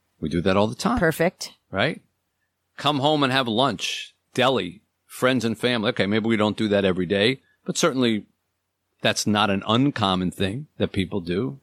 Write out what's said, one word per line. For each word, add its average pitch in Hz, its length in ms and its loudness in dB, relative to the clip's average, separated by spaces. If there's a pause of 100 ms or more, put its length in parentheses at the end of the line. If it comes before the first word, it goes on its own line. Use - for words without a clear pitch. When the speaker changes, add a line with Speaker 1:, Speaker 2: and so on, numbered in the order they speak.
(200)
Speaker 1:
We 82 80 -6
do 85 140 -2
that 95 140 2
all 104 120 4
the 120 80 -8
time. 240 240 -2
Speaker 2:
Perfect. - 520 -2 (180)
Speaker 1:
Right? 107 300 -2 (760)
Come 143 240 -2
home 147 240 2
and 127 80 0
have 135 160 0
lunch, 113 680 -2 (200)
deli, 120 480 0 (220)
friends 127 400 0
and 113 140 -2
family. 120 320 0
Okay, 107 160 0
maybe 107 220 0
we 113 80 2
don't 104 200 2
do 110 120 -2
that 101 160 4
every 92 220 0
day, 104 340 0 (240)
but 180 120 -6
certainly 123 500 0 (760)
that's - 240 0
not 104 240 2
an 98 160 0
uncommon 104 640 0
thing 101 380 -6 (100)
that - 140 -2
people 98 280 -4
do. 104 420 -4